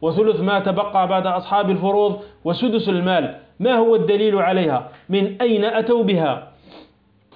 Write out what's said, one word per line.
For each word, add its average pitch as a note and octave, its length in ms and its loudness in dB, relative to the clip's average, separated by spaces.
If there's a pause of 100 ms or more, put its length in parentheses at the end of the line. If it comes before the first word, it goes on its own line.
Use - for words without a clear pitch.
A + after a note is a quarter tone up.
وثلث F3 380 0
ما G3 200 0
تبقى G3 480 -2
بعد F#3+ 200 0
أصحاب F#3 420 -2
الفروض G3 500 0 (260)
وسدس G#3+ 440 0
المال، F3 460 0 (240)
ما B3 140 2
هو A3+ 220 4
الدليل G3+ 400 2
عليها؟ F3 540 0 (200)
من G3 320 -2
أين A3 240 2
أتوا A3+ 380 0
بها؟ D#3+ 480 -2 (840)